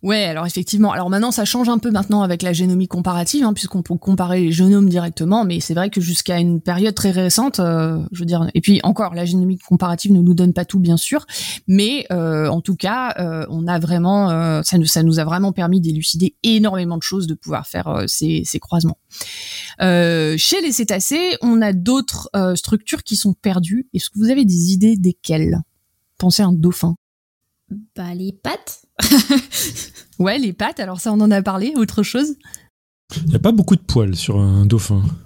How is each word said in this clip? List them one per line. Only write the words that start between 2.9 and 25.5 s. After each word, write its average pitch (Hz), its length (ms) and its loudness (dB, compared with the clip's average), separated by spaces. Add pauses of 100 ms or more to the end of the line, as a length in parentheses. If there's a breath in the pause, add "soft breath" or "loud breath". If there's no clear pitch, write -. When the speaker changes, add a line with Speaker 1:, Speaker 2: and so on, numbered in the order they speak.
Speaker 1:
comparative, 180 520 -2
hein, 220 120 2
puisqu'on 190 260 -6
peut 175 160 -4
comparer 185 460 0
les 165 100 2
génomes 190 340 6
directement, 175 600 0
mais 170 140 -2
c'est 160 120 -6
vrai 175 160 0
que 208 140 -2
jusqu'à 175 360 -2
une 175 220 2
période 185 340 0
très 202 160 0
récente, 185 480 0
euh, 160 400 0 (140)
je 175 60 -12
veux 175 80 -4
dire, 165 260 0
et 175 80 0
puis 196 220 4
encore, 185 320 0
la 175 100 -4
génomique 180 380 0
comparative 180 500 0
ne 185 80 6
nous 175 140 6
donne 180 180 4
pas 175 140 -2
tout, - 120 -2
bien 170 200 4
sûr, - 260 -4 (420 loud breath)
mais, 208 460 2
euh, 160 360 0
en 160 120 0
tout 180 160 -2
cas, 240 420 -4
euh, 160 300 -6
on 165 180 -6
a 175 120 0
vraiment, 180 520 2
euh, 160 320 0
ça 185 140 0
nous, 165 80 4
ça 160 180 2
nous 165 180 4
a 156 40 0
vraiment 180 280 0
permis 180 280 0
d'élucider 165 600 -2
énormément 190 560 0
de 160 40 -8
choses, 190 240 -4
de 160 80 -4
pouvoir 147 320 -8
faire, 175 220 -8
euh, 170 180 -4
ces, 160 380 -2
ces - 140 -6
croisements. 165 400 -2 (840 loud breath)
Euh, 170 560 2
chez 359 240 0
les 320 120 -2
cétacés, 254 680 -2
on 226 220 2
a 208 100 2
d'autres, 247 640 -2
euh, 185 200 0
structures - 480 -4
qui 214 120 -4
sont 196 160 0
perdues. 190 640 -2
Est-ce - 160 -6
que - 80 -10
vous 220 100 2
avez 269 160 4
des 180 300 2
idées 214 240 4
desquelles ? 165 640 0 (560)